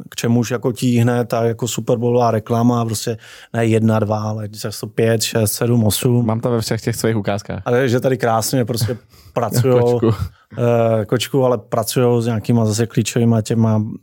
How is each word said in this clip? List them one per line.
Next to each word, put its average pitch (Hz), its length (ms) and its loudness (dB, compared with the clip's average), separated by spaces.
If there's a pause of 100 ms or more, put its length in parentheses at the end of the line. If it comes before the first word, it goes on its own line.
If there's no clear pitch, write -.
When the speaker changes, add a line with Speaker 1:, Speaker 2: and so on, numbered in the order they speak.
Speaker 1:
k - 60 -20
čemuž 120 360 0
jako 123 200 -2
tíhne 120 540 2
ta 117 200 -2
jako 117 220 -2
superbowlová 120 640 0
reklama, 117 540 0
prostě 113 320 -6 (360)
ne 117 120 0
jedna, 110 340 2
dva, 107 220 0
ale 107 340 -8
zase 107 320 -10
pět, 113 360 0
šest, 110 300 0
sedm, 120 300 2
osm. 120 420 2
Speaker 2:
Mám 110 140 -2
to 127 120 -2
ve 113 100 0
všech 110 200 -4
těch 113 140 -4
svých 113 220 0
ukázkách. 101 480 -6
Speaker 1:
Ale 123 240 2
že 123 100 2
tady 131 180 0
krásně 113 480 0
prostě 110 320 -4 (180)
Speaker 2:
<laughs> - 180 -20
Speaker 1:
pracujou, 123 680 2
Speaker 2:
Kočku. 110 240 0 (800)
Speaker 1:
eh, 101 40 -4
kočku, 127 400 0
ale 123 120 2
pracujou 120 640 0
s 113 40 -2
nějakýma 117 400 0
zase 107 220 0
klíčovýma 117 540 2
těma, 110 420 0 (200)